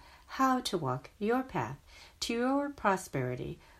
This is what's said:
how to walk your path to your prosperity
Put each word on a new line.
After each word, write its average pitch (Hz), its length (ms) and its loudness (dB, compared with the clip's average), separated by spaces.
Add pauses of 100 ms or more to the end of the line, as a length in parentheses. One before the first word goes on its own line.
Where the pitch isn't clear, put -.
(280)
how 262 340 2
to - 160 -2
walk 131 400 -2
your 233 240 2
path 143 380 -4 (420)
to - 120 -2
your 269 360 2
prosperity 143 920 -2 (200)